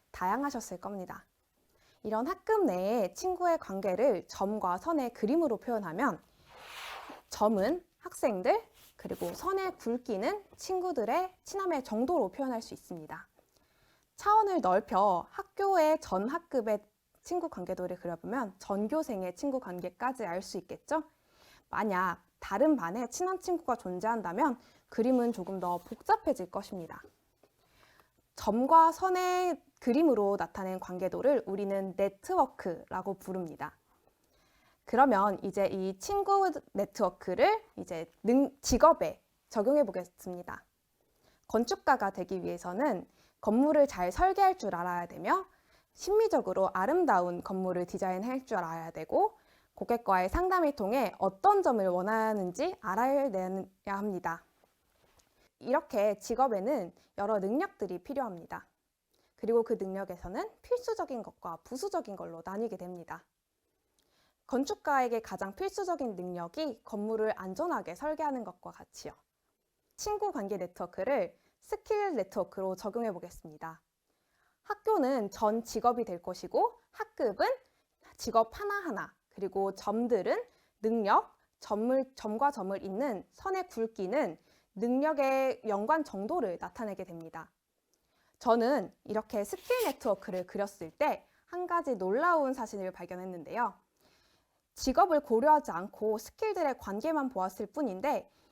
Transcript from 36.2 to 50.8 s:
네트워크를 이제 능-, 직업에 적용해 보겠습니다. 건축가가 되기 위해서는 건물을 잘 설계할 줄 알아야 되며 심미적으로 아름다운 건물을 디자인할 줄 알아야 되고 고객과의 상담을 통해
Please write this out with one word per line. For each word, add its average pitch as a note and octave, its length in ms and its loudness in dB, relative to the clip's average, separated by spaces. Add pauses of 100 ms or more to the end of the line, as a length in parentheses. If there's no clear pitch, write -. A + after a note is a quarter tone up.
네트워크를 G#3 880 0 (160)
이제 E3+ 340 -10 (120)
능-, B3+ 280 4 (120)
직업에 B3+ 580 4 (280)
적용해 C4 340 4
보겠습니다. F3+ 800 -10 (840)
건축가가 A#3+ 600 2
되기 F#3+ 340 -6
위해서는 F3+ 640 -2 (340)
건물을 C#4 460 6
잘 F3+ 240 -2
설계할 F#4+ 460 4
줄 G3 160 -4
알아야 F3 320 -4
되며 A#3+ 400 -2 (480)
심미적으로 F4 800 2
아름다운 F#3+ 680 2
건물을 F#3 420 -2
디자인할 G3+ 600 -4
줄 A3+ 120 -4
알아야 E3 320 -6
되고 C#4+ 480 0 (380)
고객과의 G3 540 2
상담을 F4 460 2
통해 A3 440 0